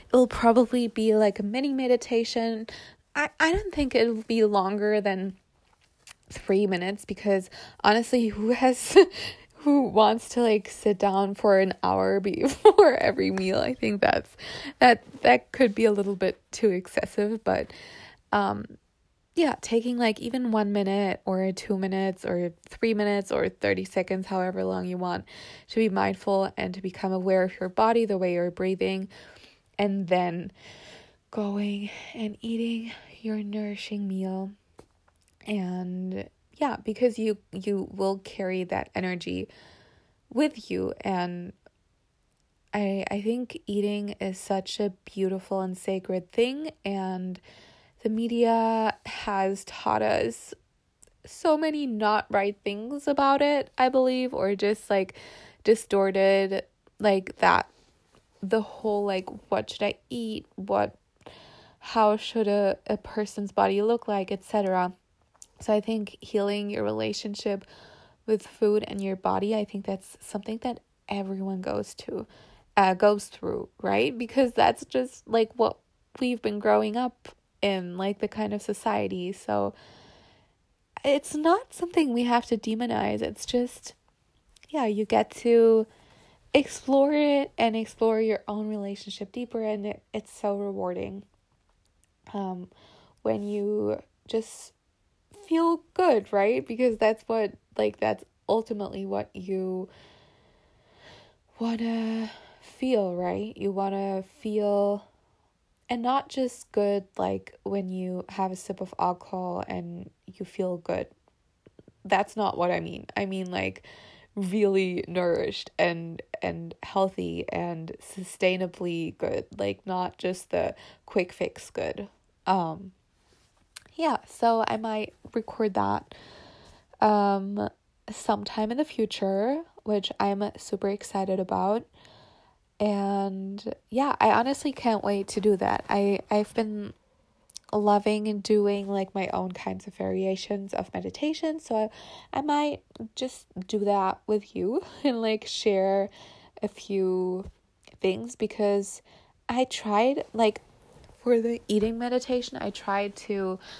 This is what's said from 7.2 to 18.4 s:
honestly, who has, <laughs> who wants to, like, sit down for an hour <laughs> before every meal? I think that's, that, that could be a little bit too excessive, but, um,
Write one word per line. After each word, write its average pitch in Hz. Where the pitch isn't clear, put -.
honestly, 226
who 208
has, 254
<laughs> -
who 285
wants 220
to, 247
like, 220
sit -
down 196
for 202
an 190
hour 190
<laughs> -
before 277
every 190
meal? 190
I -
think 214
that's, -
that, 247
that -
could 226
be 226
a 214
little 196
bit -
too 220
excessive, 208
but, -
um, 208